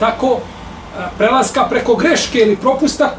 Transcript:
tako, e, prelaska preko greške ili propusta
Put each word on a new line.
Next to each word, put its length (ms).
tako, 380
e, 640
prelaska 520
preko 260
greške 420
ili 180
propusta 640